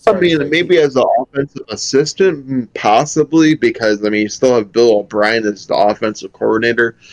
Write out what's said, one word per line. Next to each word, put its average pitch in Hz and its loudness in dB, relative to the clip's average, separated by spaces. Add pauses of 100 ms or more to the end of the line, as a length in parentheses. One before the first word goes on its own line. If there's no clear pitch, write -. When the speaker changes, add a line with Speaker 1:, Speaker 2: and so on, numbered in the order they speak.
Speaker 1:
I 220 2
Speaker 2:
sorry 185 0
Speaker 1:
mean, 165 0
Speaker 2:
if 139 -4
I - -8
Speaker 1:
maybe 170 0
Speaker 2:
keep 156 4
Speaker 1:
as 131 -2
an 123 2 (160)
offensive 139 -8
assistant, 143 -2
mm, 127 -6
possibly, 151 2
because, 110 -2
I 107 2
mean, 107 0
you 107 -2
still 127 0
have 107 -2
Bill 117 4
O'Brien 107 -2
as 101 -6
the - -4
offensive 104 -2
coordinator. 113 0 (180)